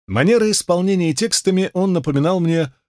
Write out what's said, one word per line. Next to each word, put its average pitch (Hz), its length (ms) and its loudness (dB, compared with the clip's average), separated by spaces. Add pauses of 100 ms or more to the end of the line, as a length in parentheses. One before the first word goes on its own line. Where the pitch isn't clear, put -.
Манера 214 420 2
исполнения 180 640 0
текстами 190 600 0
он 185 200 0
напоминал 156 460 0
мне 165 340 0 (160)